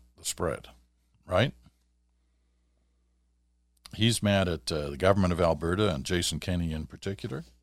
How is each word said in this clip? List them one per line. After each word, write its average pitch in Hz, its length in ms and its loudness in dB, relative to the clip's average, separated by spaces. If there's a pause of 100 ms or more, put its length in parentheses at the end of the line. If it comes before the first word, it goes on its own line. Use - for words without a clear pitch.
(160)
the - 80 -20
spread, - 460 -6 (560)
right? 98 300 0 (2500)
He's 113 260 2
mad 98 260 4
at, 80 240 -4
uh, 73 200 -4
the 71 60 -10
government 92 360 4
of 85 80 0
Alberta 85 500 2
and 67 140 -4
Jason 85 340 -2
Kenney 87 320 -2
in 78 140 -6
particular. - 580 -10 (200)